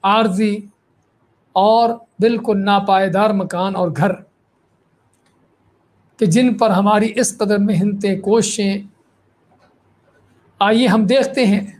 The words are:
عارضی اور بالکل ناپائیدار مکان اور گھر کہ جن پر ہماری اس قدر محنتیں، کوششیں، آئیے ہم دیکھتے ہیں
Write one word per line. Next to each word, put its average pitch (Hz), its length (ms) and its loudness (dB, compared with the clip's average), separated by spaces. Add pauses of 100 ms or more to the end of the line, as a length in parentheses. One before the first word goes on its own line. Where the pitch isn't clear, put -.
عارضی 208 540 0 (960)
اور 226 380 2 (300)
بالکل 214 440 0
ناپائیدار 196 680 0
مکان 190 460 -4
اور 180 200 -2
گھر 151 160 0 (2000)
کہ 220 100 0
جن 233 280 2
پر 220 160 0
ہماری 208 460 2
اس 233 220 -4
قدر 208 200 0
محنتیں، 196 600 -2
کوششیں، 202 580 -2 (1800)
آئیے 220 280 2
ہم 214 200 2
دیکھتے 262 400 0
ہیں 196 200 0 (140)